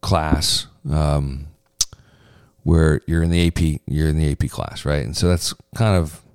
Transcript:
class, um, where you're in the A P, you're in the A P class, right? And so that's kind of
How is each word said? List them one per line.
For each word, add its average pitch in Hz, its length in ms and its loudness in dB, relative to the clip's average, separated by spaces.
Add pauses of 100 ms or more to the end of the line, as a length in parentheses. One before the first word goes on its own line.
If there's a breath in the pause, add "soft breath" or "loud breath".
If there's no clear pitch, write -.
class, 78 640 0 (240)
um, 73 560 0 (1160 soft breath)
where 80 440 4
you're 82 160 0
in 85 80 2
the 85 160 4
A 82 40 2
P, 80 360 0
you're 78 220 0
in 76 80 0
the 76 140 2
A 69 40 -2
P - 120 -2
class, - 380 -10
right? 73 180 -2
And 57 140 -6
so 90 100 2
that's 87 260 0 (220)
kind 107 220 2
of 78 240 -2 (140)